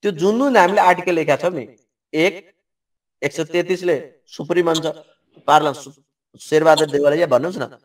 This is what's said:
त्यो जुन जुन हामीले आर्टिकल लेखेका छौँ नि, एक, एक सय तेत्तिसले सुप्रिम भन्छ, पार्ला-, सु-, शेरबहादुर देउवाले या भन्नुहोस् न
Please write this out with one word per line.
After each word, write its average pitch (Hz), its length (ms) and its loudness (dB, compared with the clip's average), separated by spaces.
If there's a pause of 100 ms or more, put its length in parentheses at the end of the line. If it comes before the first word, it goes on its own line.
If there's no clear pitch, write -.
त्यो 208 100 -2
जुन 190 280 0
जुन 269 180 2
हामीले 190 240 4
आर्टिकल 180 320 2
लेखेका 156 220 0
छौँ 180 160 -4
नि, 123 160 -10 (460)
एक, 175 400 -4 (720)
एक 143 100 -4
सय 160 100 -6
तेत्तिसले 175 680 -4 (140)
सुप्रिम 170 400 -4
भन्छ, 160 200 -2 (640)
पार्ला-, 147 260 4
सु-, 139 180 -16 (480)
शेरबहादुर 156 500 2
देउवाले 143 280 0
या 170 100 0
भन्नुहोस् 147 300 0
न 131 80 -6 (200)